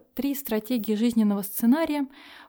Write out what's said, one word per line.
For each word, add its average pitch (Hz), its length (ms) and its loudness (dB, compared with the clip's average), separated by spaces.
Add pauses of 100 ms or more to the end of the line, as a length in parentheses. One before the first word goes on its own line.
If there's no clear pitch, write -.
(140)
три 277 220 -4
стратегии 220 580 -2
жизненного 214 480 2
сценария: 294 680 0 (420)